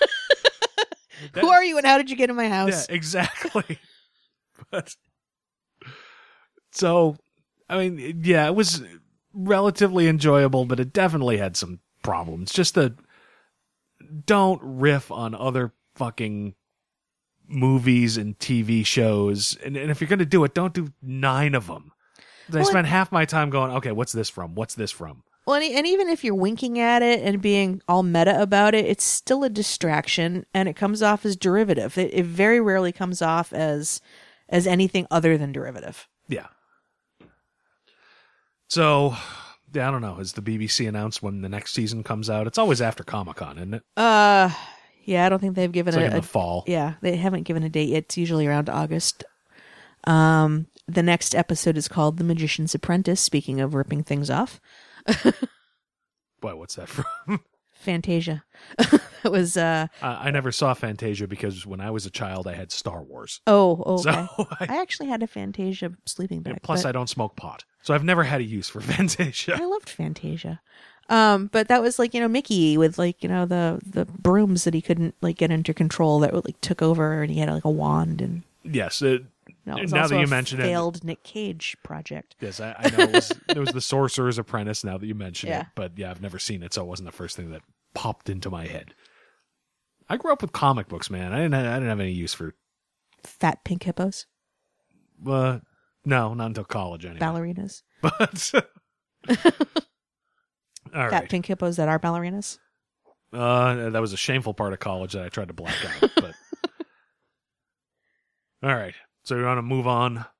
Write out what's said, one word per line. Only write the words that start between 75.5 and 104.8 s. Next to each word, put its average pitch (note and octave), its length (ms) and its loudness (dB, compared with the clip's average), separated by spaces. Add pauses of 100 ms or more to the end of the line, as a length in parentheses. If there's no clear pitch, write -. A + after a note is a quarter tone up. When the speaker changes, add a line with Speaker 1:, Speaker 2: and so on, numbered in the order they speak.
Speaker 2:
control D#3 460 2
that, D3 160 2 (100)
like, - 160 -10
took - 220 -2
over, D#3 400 2
and D3+ 80 -2
he D3+ 80 -2
had, D#3 100 0
like, D#3 160 -2
a D#3 60 2
wand D#3 500 0
and E3+ 220 -6 (200)
Speaker 1:
Yes, C3 380 -4
it, C3 220 2 (420)
Speaker 2:
that - 160 -8
was F#3 100 -4
Speaker 1:
now D3 120 4
Speaker 2:
also D3 100 2
Speaker 1:
that C#3+ 80 2
you D3 60 2
Speaker 2:
a - 20 0
Speaker 1:
mention B2+ 300 -2
it B2+ 60 0
Speaker 2:
failed E3+ 380 -2
Nick E3 200 -10
Cage G3 580 -10
project. - 580 -14
Speaker 1:
Yes, G2 200 -10
I, A2 180 -10
I - 140 0
know. F4 140 4
It - 80 -2
was, - 180 4 (100)
Speaker 2:
<laughs> - 80 -20
Speaker 1:
it - 80 0
was D3 140 -2
The B2 100 -4
Sorcerer's B2+ 560 0
Apprentice, G#2+ 460 -6
now F#2+ 160 -6
that G#2 80 -12
you G#2+ 80 -8
mention F#2+ 340 -10
Speaker 2:
Yeah. D3+ 120 -6
Speaker 1:
it. - 120 -14
But, F2+ 240 -10
yeah, F#2+ 140 -10
I've F2+ 100 -16
never F#2 160 -12
seen F#2+ 240 -8
it, E2+ 140 -12
so G2 80 -6
it F2 40 -12
wasn't F2+ 200 -12
the E2+ 100 -20
first F2 180 -12
thing E2+ 140 -12
that D#2 140 -16 (320)
popped - 340 -8
into F#2+ 220 -8
my E2 160 -10
head. - 260 -14 (1160)
I G3 100 -4
grew E4 140 -2
up - 120 -2
with E3+ 80 -6
comic C3 360 0
books, - 220 -10
man. F#2 240 -6
I A#2 40 -2
didn't, D#3 180 0
I B2 180 -2
didn't B2+ 160 -4
have G#2+ 100 -2
any F#2+ 120 -2
use F2 200 -6
for D#2+ 220 -10 (680)
Speaker 2:
Fat - 400 -2
pink F3 180 -6
hippos? F#3 460 -6 (1000)
Speaker 1:
Uh, C3 320 0 (460)
no, A#2+ 320 0
not A#2 100 -6
until A2 180 -8
college, F#2+ 440 -8
anyway. E3 120 -16
Speaker 2:
Ballerinas. E3+ 640 -6 (100)
Speaker 1:
<laughs> - 100 -20
But, - 500 -2 (760)
Speaker 2:
<laughs> - 20 -18 (1600)
Speaker 1:
all C3 160 -2
Speaker 2:
Fat - 20 -2
Speaker 1:
right. - 180 0
Speaker 2:
pink F3+ 180 -4
hippos F3+ 300 -4
that D#3 120 0
are D#3+ 80 2
ballerinas? F3 640 -6 (720)
Speaker 1:
Uh, B2 560 2
that A2+ 100 -2
was A2 140 -2
a F#2+ 40 -8
shameful B2+ 360 -2
part G2 200 -4
of F#2 60 -10
college F#2 340 -8